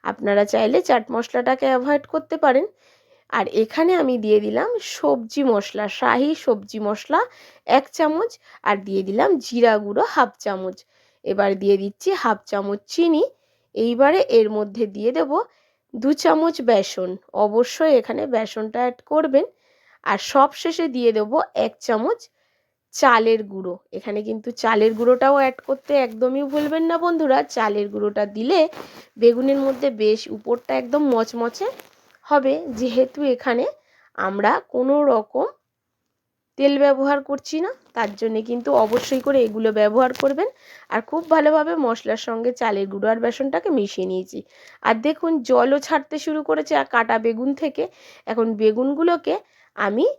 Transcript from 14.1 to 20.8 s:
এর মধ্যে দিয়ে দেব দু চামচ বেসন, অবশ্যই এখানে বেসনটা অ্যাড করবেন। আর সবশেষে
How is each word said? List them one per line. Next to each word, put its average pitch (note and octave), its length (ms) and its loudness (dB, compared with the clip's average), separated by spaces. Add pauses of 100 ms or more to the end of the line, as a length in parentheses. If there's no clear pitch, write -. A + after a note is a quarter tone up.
এর A3 120 6
মধ্যে G#3+ 380 -4
দিয়ে G#3 240 -4
দেব D4 200 -2 (600)
দু A#3+ 200 -2
চামচ D#4+ 480 2
বেসন, G3 480 0 (360)
অবশ্যই B3 520 2
এখানে A#3 300 -2
বেসনটা A3 540 -4
অ্যাড B3 160 -2 (140)
করবেন। D4+ 340 2 (580)
আর G3 160 -2 (120)
সবশেষে D4+ 540 0 (100)